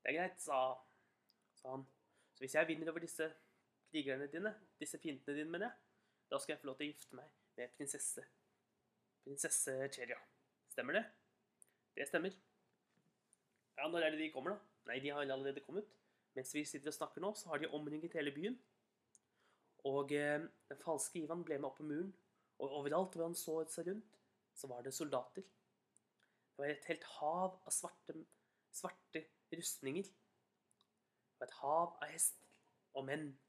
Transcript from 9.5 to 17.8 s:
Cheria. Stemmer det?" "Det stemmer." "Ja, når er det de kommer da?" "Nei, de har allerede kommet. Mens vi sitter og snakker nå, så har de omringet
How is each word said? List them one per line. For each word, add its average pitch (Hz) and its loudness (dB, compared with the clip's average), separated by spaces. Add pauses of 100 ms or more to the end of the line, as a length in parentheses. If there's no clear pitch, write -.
Cheria. 120 -4 (480)
Stemmer 143 2
det?" 226 -4 (920)
"Det 139 0
stemmer." 180 2 (1300)
"Ja, 143 -2
når 170 6
er 156 8
det 156 -2
de 160 2
kommer 135 -2
da?" 208 -2 (320)
"Nei, 127 0
de 143 -2
har 143 2
allerede 135 0
kommet. 190 -4 (500)
Mens 131 -4
vi 151 2
sitter 143 -4
og 143 -6
snakker - -4
nå, 202 4
så - -10
har 147 2
de 156 0
omringet 151 -2